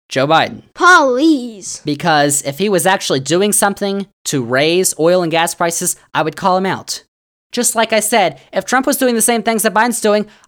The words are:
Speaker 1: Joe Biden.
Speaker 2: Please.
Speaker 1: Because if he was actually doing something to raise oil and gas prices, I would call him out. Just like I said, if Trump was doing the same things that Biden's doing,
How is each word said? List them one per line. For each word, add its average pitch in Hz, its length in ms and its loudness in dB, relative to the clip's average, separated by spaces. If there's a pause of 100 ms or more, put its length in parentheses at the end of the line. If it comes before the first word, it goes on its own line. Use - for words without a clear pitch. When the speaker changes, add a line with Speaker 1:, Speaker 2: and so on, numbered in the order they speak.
Speaker 1:
Joe 135 180 -2
Biden. 151 360 0 (120)
Speaker 2:
Please. 277 1120 2
Speaker 1:
Because 147 580 0
if 139 160 -8
he 202 100 0
was 180 180 0
actually 185 340 0
doing 175 320 0
something 196 540 -2 (200)
to 139 160 -2
raise 156 560 0
oil 175 240 2
and 165 80 -2
gas 165 240 0
prices, 170 420 -4 (180)
I 151 80 0
would 151 140 -4
call 185 200 0
him 185 80 -2
out. 151 380 -6 (500)
Just - 220 -2
like 226 180 0
I 220 80 2
said, 202 400 0 (120)
if 190 120 -4
Trump 262 220 0
was 277 100 2
doing 254 180 2
the 220 80 0
same 233 200 0
things 226 200 -2
that 196 120 -2
Biden's 226 260 0
doing, 208 260 2 (220)